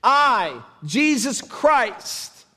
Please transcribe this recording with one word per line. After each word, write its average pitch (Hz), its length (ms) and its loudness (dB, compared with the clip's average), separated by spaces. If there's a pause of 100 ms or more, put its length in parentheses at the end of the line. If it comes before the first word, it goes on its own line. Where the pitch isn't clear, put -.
I, 226 580 2 (220)
Jesus 262 580 0
Christ - 1000 -2 (120)